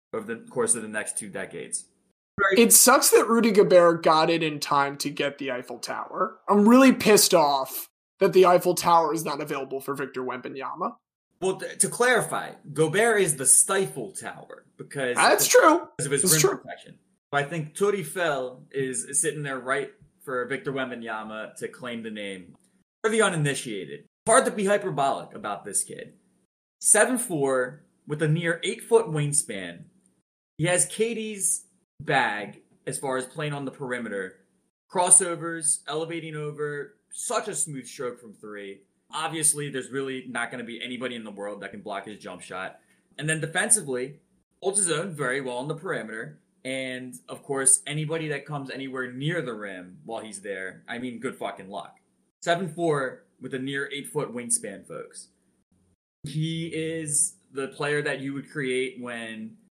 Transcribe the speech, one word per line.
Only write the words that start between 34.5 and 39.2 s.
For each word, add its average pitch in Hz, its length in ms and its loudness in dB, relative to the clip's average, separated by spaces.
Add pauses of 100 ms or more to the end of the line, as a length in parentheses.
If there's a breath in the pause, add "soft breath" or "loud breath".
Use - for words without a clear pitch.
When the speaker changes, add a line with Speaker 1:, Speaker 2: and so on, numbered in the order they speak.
Speaker 1:
Crossovers, 170 920 2
elevating 160 480 -6
over, 147 600 -8 (180)
such - 360 -4
a 165 60 -8
smooth 143 320 -6
stroke 123 340 -10
from 110 120 -20
three. 101 480 -14 (320)
Obviously, 147 560 -2